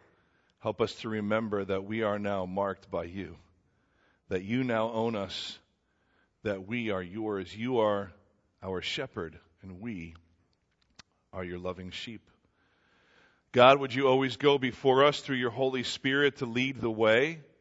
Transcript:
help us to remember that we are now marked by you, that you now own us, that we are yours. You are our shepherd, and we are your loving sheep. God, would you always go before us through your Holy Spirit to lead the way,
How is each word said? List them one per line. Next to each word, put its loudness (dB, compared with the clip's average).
help -4
us 0
to -10
remember -2
that -2
we -4
are 0
now -2
marked -4
by -4
you, -10
that -2
you -2
now 0
own -2
us, -8
that -4
we -4
are -2
yours. -6
You 0
are 2
our -6
shepherd, -8
and -16
we -10
are -10
your -8
loving -8
sheep. -14
God, 10
would -4
you 2
always 2
go 4
before 4
us 4
through -4
your 0
Holy -2
Spirit 0
to -4
lead -2
the 0
way, 4